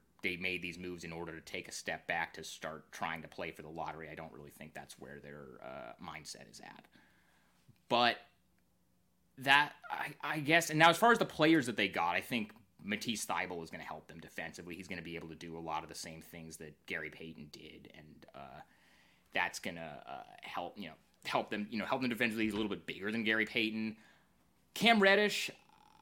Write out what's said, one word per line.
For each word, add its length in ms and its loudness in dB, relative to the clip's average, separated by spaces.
they 140 0
made 260 -2
these 160 -8
moves 280 -8
in 80 -8
order 200 -8
to 80 -12
take 280 -10
a 20 -14
step 340 -8
back 280 -2
to 100 -12
start 480 -10
trying 300 -6
to 80 -12
play 220 -8
for 100 -14
the 80 -14
lottery. 400 -8
I 60 -14
don't 180 -12
really 180 -16
think 220 -16
that's 260 -14
where 220 -14
their, 420 -16
uh, 300 -12
mindset 480 -12
is 80 -20
at. 260 -18
But 300 6
that, 340 8
I, 320 -6
I 200 0
guess, 280 6
and 80 2
now 120 12
as 80 6
far 160 8
as 40 4
the 80 2
players 420 6
that 100 -2
they 100 6
got, 280 0
I 60 0
think 320 -4
Matisse 420 -4
Thybulle 380 -4
is 80 -14
gonna 120 -10
help 240 -12
them 120 -14
defensively. 560 -12
He's 140 -12
gonna 120 -8
be 140 -8
able 140 -10
to 60 -12
do 220 -12
a 20 -10
lot 240 -6
of 60 -14
the 60 -14
same 260 -12
things 360 -16
that 160 -14
Gary 240 -6
Payton 420 -14
did, 460 -18
and, 280 -20
uh, 260 -16
that's 280 0
gonna, 460 -8
uh, 180 -10
help, 340 -6
you 120 -10
know, 60 -16
help 260 0
them, 220 -2
you 80 -2
know, 60 -2
help 160 0
them 80 2
defensively. 340 2
He's 100 2
a 40 0
little 120 0
bit 160 -6
bigger 260 -4
than 120 0
Gary 220 4
Payton. 520 -2
Cam 260 6
Reddish, 500 6